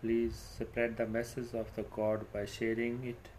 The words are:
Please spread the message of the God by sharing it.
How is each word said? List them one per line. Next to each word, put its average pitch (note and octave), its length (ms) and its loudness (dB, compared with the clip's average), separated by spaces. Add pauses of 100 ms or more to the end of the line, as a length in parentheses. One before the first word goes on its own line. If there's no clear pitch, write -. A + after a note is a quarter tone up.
Please A#2 340 4 (220)
spread A#2 400 2
the A2+ 80 2
message A#2 480 -2
of A2+ 220 -2
the G#2+ 80 -2
God G#2+ 500 2
by G2+ 120 0
sharing A#2 600 0
it. A#2+ 340 -8